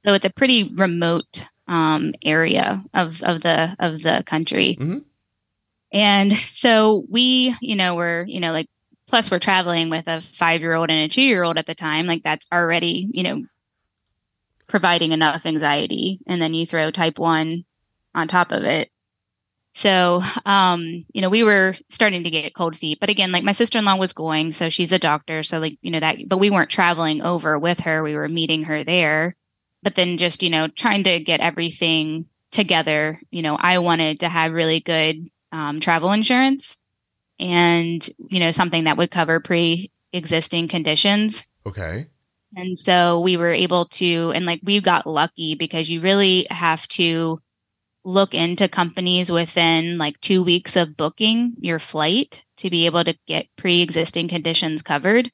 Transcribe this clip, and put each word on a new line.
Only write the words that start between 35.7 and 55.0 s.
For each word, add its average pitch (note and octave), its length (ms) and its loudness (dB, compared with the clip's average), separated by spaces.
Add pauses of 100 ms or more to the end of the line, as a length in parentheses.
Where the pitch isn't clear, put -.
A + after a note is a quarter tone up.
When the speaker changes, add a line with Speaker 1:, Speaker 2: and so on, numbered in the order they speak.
Speaker 1:
travel E3+ 320 0
insurance B3+ 640 0 (600)
and, E3+ 680 2 (220)
you F#3 100 -2
know, E3 120 2
something E3 340 0
that D3+ 120 2
would E3+ 140 0
cover E3 300 0
pre-existing E3+ 1300 -2
conditions. G3+ 720 0 (220)
Speaker 2:
Okay. G2 420 -8 (480)
Speaker 1:
And F#3 240 -8
so F3 400 4
we F3+ 160 2
were E3+ 160 0
able F3 340 2
to, E3 480 -2
and, F3+ 120 -2
like, E3+ 180 -4
we G3+ 160 2
got F#3 260 2
lucky D#3 500 -2
because D#3+ 340 -4
you E3 100 -4
really F#3+ 500 2
have E3 400 -2
to E3 520 0 (640)
look F#3+ 280 2
into F3 360 0
companies F3+ 600 -2
within, E3+ 640 0
like, D3+ 240 -6
two F#3 220 2
weeks F3 320 0
of D#3+ 200 0
booking A3 640 -2
your E3 200 -2
flight E3 640 -4 (140)
to F#3+ 120 -6
be E3+ 160 0
able E3+ 180 2
to D#3+ 140 -2 (100)
get D#3+ 200 -6 (100)
pre-existing E3+ 720 0
conditions D#3+ 520 -2
covered. G3+ 520 0